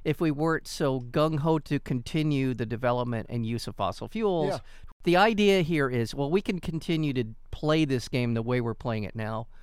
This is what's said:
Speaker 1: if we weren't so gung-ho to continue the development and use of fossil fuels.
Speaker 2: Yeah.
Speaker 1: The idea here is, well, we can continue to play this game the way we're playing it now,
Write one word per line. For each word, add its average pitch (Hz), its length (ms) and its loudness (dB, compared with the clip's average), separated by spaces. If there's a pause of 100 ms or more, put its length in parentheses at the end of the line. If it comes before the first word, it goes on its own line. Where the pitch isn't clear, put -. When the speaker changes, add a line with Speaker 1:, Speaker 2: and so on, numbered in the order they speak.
Speaker 1:
if 156 160 0
we 160 120 2
weren't 156 360 0
so 131 320 0
gung-ho 151 600 2
to 143 200 -2
continue 135 720 0
the 117 120 -4
development 120 640 -2
and 120 160 -2
use 113 220 -4
of 107 100 -8
fossil 98 320 -4
fuels. 190 420 0
Speaker 2:
Yeah. 160 80 -2 (440)
Speaker 1:
The 170 140 4
idea 202 440 6
here 151 280 2
is, 117 240 0
well, 139 160 -2
we 190 120 2
can 190 180 -2
continue 156 540 -2
to 123 100 0 (280)
play 156 340 4
this 131 240 0
game 123 240 2
the 113 80 0
way 123 180 0
we're 117 140 -2
playing 110 320 -4
it - 100 -10
now, 110 320 -6 (160)